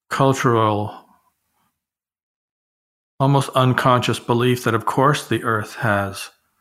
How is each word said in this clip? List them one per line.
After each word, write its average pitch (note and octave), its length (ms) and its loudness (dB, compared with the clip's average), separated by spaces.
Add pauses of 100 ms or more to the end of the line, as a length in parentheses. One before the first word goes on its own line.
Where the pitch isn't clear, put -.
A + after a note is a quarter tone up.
cultural, A2+ 960 0 (2250)
almost C3+ 360 2
unconscious B2 640 2
belief B2 440 0
that, A2+ 120 0
of A2 100 -4
course, C#3+ 420 0
the A2+ 160 -2
earth A2 320 -4
has G2 540 -4 (320)